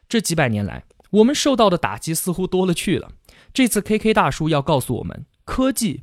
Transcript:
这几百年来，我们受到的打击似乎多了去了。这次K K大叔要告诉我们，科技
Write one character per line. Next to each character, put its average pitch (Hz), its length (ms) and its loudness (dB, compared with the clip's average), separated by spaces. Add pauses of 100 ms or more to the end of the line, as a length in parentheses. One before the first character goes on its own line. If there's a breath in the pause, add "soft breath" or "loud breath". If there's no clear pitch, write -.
这 226 120 0
几 - 140 -4
百 151 140 2
年 104 160 0
来， 64 200 -8 (260)
我 208 140 6
们 277 100 4
受 277 220 2
到 214 120 4
的 175 80 4
打 104 220 -4
击 160 160 -6
似 - 160 -2
乎 180 160 -2
多 185 180 0
了 180 80 2
去 165 260 -2
了。 - 140 -10 (400 soft breath)
这 254 140 4
次 208 140 -2
K 214 180 -2
K 220 160 0
大 185 160 4
叔 156 180 -4
要 151 120 2
告 139 180 0
诉 120 180 -4
我 - 60 -8
们， - 220 -10 (200)
科 262 280 0
技 202 300 -4